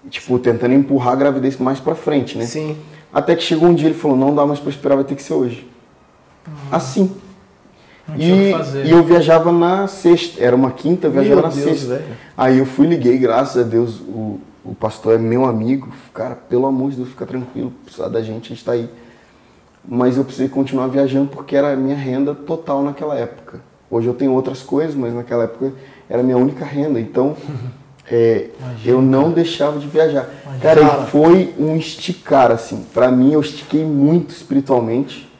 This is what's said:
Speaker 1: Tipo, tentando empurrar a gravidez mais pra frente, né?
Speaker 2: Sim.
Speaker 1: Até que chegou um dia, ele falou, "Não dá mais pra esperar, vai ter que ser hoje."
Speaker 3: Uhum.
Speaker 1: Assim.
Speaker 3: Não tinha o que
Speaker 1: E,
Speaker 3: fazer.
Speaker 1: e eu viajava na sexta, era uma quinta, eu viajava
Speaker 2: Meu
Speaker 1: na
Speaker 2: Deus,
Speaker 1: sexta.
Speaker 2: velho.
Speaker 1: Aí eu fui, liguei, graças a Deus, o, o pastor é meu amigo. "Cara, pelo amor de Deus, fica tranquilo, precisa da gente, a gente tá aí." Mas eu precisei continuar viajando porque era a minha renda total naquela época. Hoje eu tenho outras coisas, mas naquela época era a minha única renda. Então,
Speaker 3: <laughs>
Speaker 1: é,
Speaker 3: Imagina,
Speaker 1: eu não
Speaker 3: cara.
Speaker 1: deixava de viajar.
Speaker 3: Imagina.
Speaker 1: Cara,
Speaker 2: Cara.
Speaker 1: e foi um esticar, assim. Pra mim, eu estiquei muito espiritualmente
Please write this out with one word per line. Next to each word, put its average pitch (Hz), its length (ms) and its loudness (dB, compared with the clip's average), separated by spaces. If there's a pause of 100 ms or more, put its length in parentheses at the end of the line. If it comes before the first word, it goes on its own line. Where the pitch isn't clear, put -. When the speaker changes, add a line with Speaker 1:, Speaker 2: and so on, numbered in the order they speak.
Speaker 1:
Tipo, - 300 -4
tentando 120 340 0
empurrar 135 400 2
a - 20 2
gravidez 135 420 0
mais 131 220 -2
pra 156 140 -4
frente, 143 440 -4
né? 113 80 -4
Speaker 2:
Sim. 151 300 -8 (380)
Speaker 1:
Até 170 220 2
que 170 80 -6
chegou 170 260 4
um 170 60 6
dia, 151 120 2
ele 160 100 2
falou, 139 200 2
"Não 135 160 2
dá 143 120 2
mais 143 140 -2
pra - 100 -6
esperar, 139 260 0
vai 139 80 0
ter 143 120 -6
que - 60 -14
ser - 120 -8
hoje." 123 340 -4 (800)
Speaker 3:
Uhum. 156 60 -16 (180)
Speaker 1:
Assim. 185 400 0 (960)
Speaker 3:
Não 156 100 -10
tinha 170 160 2
o 190 40 6
que 196 120 4
Speaker 1:
E, - 20 2
Speaker 3:
fazer. 139 360 -4
Speaker 1:
e 156 40 4
eu 170 120 8
viajava 165 480 4
na 180 360 2
sexta, - 560 2
era 123 120 4
uma 131 160 2
quinta, 170 360 -2
eu 135 40 2
viajava 196 300 4
Speaker 2:
Meu 160 80 0
Speaker 1:
na 139 60 -6
Speaker 2:
Deus, 139 80 -2 (160)
Speaker 1:
sexta. 131 80 -8
Speaker 2:
velho. 135 180 -6 (300)
Speaker 1:
Aí 131 220 4
eu 135 80 4
fui, 139 220 2
liguei, 131 320 2
graças 123 440 2
a 117 40 0
Deus, 113 320 0
o, 107 400 -10 (260)
o 107 80 -12
pastor 110 420 -2
é - 40 0
meu 120 260 0
amigo. 123 440 -2 (240)
"Cara, 120 220 -8
pelo 123 300 -2
amor 135 240 -2
de 131 80 -8
Deus, 123 120 -10
fica - 180 -12
tranquilo, 123 440 -10 (140)
precisa - 240 -10
da 113 140 -4
gente, 110 280 -10
a 117 40 -12
gente - 100 -20
tá 113 60 -4
aí." 117 180 -4 (1000)
Mas 127 300 0
eu 135 60 0
precisei 131 260 -4
continuar 135 380 -4
viajando 135 420 0
porque 143 260 -10
era 143 180 2
a - 20 -2
minha 135 200 -2
renda 139 380 -4
total 143 500 -6
naquela 143 340 -6
época. - 440 -10 (280)
Hoje 117 180 -2
eu 120 60 -2
tenho 131 200 0
outras 131 300 -2
coisas, 147 320 -4
mas 120 180 -4
naquela 120 320 -4
época 135 280 -8 (360)
era 120 120 -2
a - 20 0
minha 127 140 2
única 143 260 0
renda. 143 360 -4
Então, 123 360 -2 (380)
Speaker 3:
<laughs> - 380 -20
Speaker 1:
é, 117 380 2 (100)
Speaker 3:
Imagina, 120 340 -6
Speaker 1:
eu 131 80 4
não 135 220 4
Speaker 3:
cara. 165 120 0
Speaker 1:
deixava 147 440 0
de 147 80 -10
viajar. 147 420 0 (140)
Speaker 3:
Imagina. 131 180 -10
Speaker 1:
Cara, 156 200 6
Speaker 2:
Cara. 143 220 4
Speaker 1:
e - 40 -6
foi 170 500 4
um 156 180 -2
esticar, 143 760 0
assim. 117 420 -4
Pra 123 180 4
mim, 131 220 4
eu 151 80 4
estiquei - 420 -4
muito 156 460 2
espiritualmente 135 1000 -2 (120)